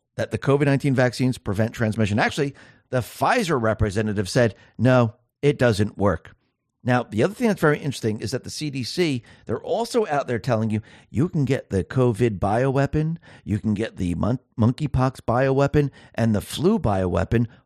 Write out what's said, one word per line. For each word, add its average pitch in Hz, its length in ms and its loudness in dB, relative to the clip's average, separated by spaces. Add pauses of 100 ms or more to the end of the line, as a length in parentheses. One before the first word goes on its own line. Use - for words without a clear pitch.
(160)
that 113 160 -4
the - 80 -2
covid 143 260 2
nineteen 139 300 2
vaccines 127 420 0
prevent 107 360 -2
transmission." 107 440 0
Actually, 147 380 -2 (340)
the 127 120 -2
Pfizer 165 600 -2
representative 107 680 -2
said, 117 280 2 (200)
"No, 120 380 4 (300)
it 143 160 2
doesn't 104 400 2
work." 95 320 -2 (560)
Now, 123 140 2
the 104 220 -2
other 190 100 0
thing 240 140 -2
that's 202 120 0
very 156 200 2
interesting 113 400 -4
is 113 100 -6
that 123 140 -6
the - 80 -12
C 151 180 -8
D 131 140 -6
C, 143 400 -2 (240)
they're - 120 -4
also 220 460 -2
out 143 220 -2
there 123 100 -2
telling 110 320 0
you, 107 140 -2 (260)
you 147 200 0
can 147 140 0
get 127 280 -2
the 95 120 0
covid 120 540 0
bioweapon, 135 800 0 (260)
you 104 140 -2
can 107 160 -2
get 107 240 -6
the 87 160 -2
mon-, 95 240 -2 (180)
monkeypox 127 720 0
bioweapon, 135 640 2 (240)
and 113 220 2
the 92 60 0
flu 185 360 0
bioweapon 98 680 0 (180)